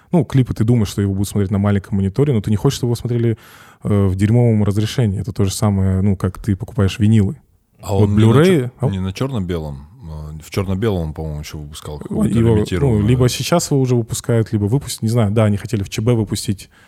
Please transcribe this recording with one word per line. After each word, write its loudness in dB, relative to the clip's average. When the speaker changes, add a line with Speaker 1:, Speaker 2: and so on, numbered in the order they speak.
Speaker 1:
ну, 2
клипы 0
ты -2
думаешь, 2
что -4
его 0
будут -2
смотреть -2
на 0
маленьком 0
мониторе, 0
но 2
ты -6
не 2
хочешь, 0
чтобы -2
его 0
смотрели, -2
э, 2
в 0
дерьмовом 4
разрешении. 0
Это -8
то 0
же 2
самое, 0
ну, 2
как -4
ты -2
покупаешь -2
винилы. 4
Speaker 2:
А -6
Speaker 1:
Вот 4
Speaker 2:
он 2
не 6
на 8
Speaker 1:
Blu-ray, 6
Speaker 2:
чёр-, -4
Speaker 1:
а 0
Speaker 2:
не -2
на -4
чёрно-белом? -6
А, -12
в -20
чёрно-белом -2
он, -8
по-моему, -8
ещё -12
выпускал -14
Speaker 1:
Ой, -12
Speaker 2:
какую-то -2
Speaker 1:
его, 4
ну, 4
Speaker 2:
лимитированную. 0
Speaker 1:
либо 4
сейчас -2
его 2
уже 0
выпускают, -2
либо 0
выпустят. -2
Не 0
знаю, 2
да, 4
они 2
хотели -4
в -6
Ч -6
Б 2
выпустить -4